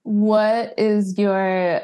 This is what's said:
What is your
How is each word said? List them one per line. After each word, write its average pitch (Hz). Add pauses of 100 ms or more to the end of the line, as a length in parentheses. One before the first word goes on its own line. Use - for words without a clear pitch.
What 214
is 208
your 190